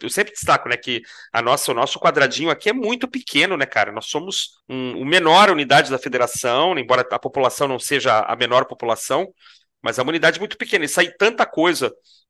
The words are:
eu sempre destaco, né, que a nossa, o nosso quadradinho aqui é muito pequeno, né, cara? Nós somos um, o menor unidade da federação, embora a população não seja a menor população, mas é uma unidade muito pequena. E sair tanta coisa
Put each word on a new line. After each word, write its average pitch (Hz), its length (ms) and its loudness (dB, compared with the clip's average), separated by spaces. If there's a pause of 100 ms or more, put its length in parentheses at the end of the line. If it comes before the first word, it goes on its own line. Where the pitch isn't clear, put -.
eu 107 60 -8
sempre 202 240 -2
destaco, - 340 0
né, 120 80 -2
que 120 260 -6 (300)
a 117 100 0
nossa, 135 300 0
o - 20 -2
nosso 120 240 -2
quadradinho 143 520 0
aqui 156 200 -2
é 220 40 0
muito 247 340 -4
pequeno, 185 480 -2
né, 139 100 -2
cara? 104 260 -2
Nós 110 160 -10
somos 180 420 -6 (180)
um, 127 340 -8
o 131 40 -6
menor 175 440 6
unidade 143 400 4
da 131 80 0
federação, 127 800 0
embora 123 320 0
a - 80 -2
população 135 520 -2
não 127 100 -4
seja 123 400 2
a 117 160 -2
menor 123 300 2
população, 131 640 -4 (520)
mas 113 160 -2
é 127 40 0
uma 135 100 -2
unidade 165 280 2
muito 208 180 -8
pequena. 180 260 -2
E 147 60 -4
sair 175 280 0
tanta 233 280 2
coisa 156 440 0 (400)